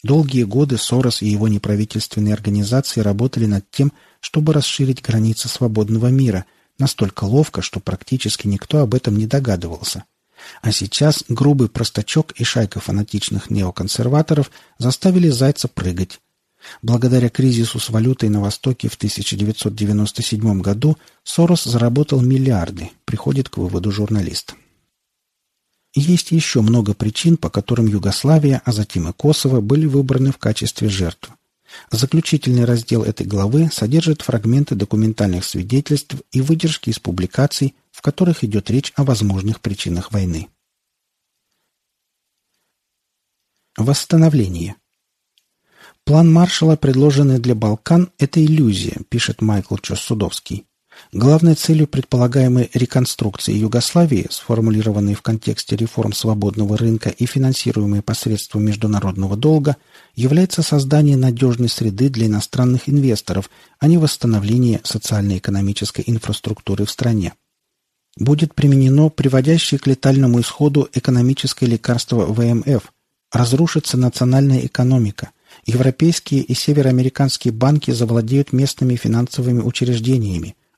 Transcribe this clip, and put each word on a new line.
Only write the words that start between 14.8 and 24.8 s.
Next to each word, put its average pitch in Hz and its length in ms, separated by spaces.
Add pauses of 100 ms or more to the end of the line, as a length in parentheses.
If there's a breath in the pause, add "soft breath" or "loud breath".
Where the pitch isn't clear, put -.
зайца 135 380
прыгать. 90 520 (640 loud breath)
Благодаря 120 460
кризису 120 500
с - 100
валютой 113 400
на 104 120
Востоке 113 480
в - 80
тысяча - 380
девятьсот 104 380
девяносто 104 480
седьмом 107 400
году 110 360 (260 soft breath)
Сорос 170 400
заработал 120 580
миллиарды, 117 720 (140)
приходит 135 440
к - 80
выводу 95 340
журналист. 104 600 (1400)